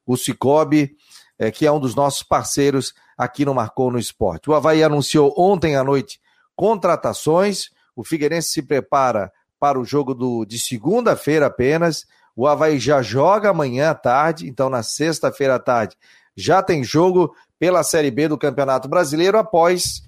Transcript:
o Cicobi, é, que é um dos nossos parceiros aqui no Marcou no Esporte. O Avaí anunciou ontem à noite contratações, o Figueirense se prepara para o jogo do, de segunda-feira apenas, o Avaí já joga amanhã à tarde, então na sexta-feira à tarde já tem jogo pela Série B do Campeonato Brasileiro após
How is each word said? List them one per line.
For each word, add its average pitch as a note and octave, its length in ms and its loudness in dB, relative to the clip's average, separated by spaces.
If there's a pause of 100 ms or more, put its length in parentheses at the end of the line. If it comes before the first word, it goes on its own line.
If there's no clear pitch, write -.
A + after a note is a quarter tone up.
o B2+ 100 -2
Cicobi, C#3+ 760 0 (480)
é, G#2+ 100 0
que D3+ 160 -2
é D3 60 4
um D3+ 80 0
dos B2+ 160 -4
nossos C#3+ 260 0
parceiros C#3 720 -2 (240)
aqui B2+ 260 -2
no C#3 120 0
Marcou B2+ 340 -2
no B2 80 -4
Esporte. G#2 540 -4
O - 20 4
Avaí D#3 300 4
anunciou D3 520 2
ontem F3 400 2
à C3 80 2
noite C#3 360 -2 (360)
contratações, F3+ 1160 0 (240)
o A#2 80 -10
Figueirense D#3 460 -2
se D#3+ 120 -6
prepara B2+ 680 0 (280)
para C#3+ 200 0
o A#2+ 60 -6
jogo C3+ 280 -2
do, A#2+ 320 -4
de A2+ 140 -12
segunda-feira D3+ 880 0
apenas, D3+ 580 -2 (300)
o A#2 100 -2
Avaí D3 320 2
já C3+ 240 2
joga E3 480 2
amanhã D3 400 0
à D3+ 60 -2
tarde, D3+ 520 0
então C3 220 -2
na B2 140 -4
sexta-feira C#3+ 720 -2
à A#2+ 40 0
tarde A#2 380 -2 (380)
já D3 260 2
tem F3+ 220 0
jogo F3 500 2 (240)
pela F3 240 2
Série D3+ 300 0
B C3 160 -2
do D3+ 100 -2
Campeonato C3+ 500 -2
Brasileiro E3+ 520 2
após F3 680 0